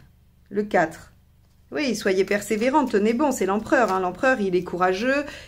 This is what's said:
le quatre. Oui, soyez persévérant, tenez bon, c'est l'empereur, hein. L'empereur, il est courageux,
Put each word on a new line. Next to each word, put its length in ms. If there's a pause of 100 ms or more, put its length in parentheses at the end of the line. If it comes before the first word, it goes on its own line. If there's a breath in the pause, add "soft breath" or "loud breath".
(500)
le 140
quatre. 480 (580)
Oui, 240
soyez 300
persévérant, 600
tenez 280
bon, 180
c'est 160
l'empereur, 460
hein. 80
L'empereur, 400
il 160
est 80
courageux, 600 (240 loud breath)